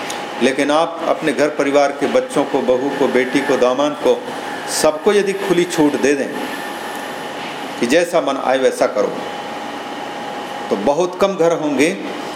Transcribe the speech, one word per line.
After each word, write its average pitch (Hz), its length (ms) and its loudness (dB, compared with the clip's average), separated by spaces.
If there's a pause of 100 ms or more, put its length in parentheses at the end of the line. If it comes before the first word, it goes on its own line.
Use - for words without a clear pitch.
(440)
लेकिन 135 280 2
आप 165 360 0
अपने 143 260 0
घर 139 160 2
परिवार 143 420 2
के 139 160 -2
बच्चों 127 360 2
को, 131 180 0
बहू 127 280 2
को, 135 180 2
बेटी 127 320 2
को, 131 180 2
दामाद 127 340 2
को, 139 320 2 (580)
सबको 156 320 4
यदि 196 200 2
खुली 175 300 2
छूट 151 280 2
दे 131 220 2
दें 131 140 -2 (1500)
कि 120 80 0
जैसा 170 340 4
मन 139 160 0
आए 135 200 2
वैसा 123 300 4
करो, 98 260 0 (1600)
तो 113 60 0
बहुत 147 460 0
कम 196 140 2
घर 165 160 2
होंगे 151 460 0 (380)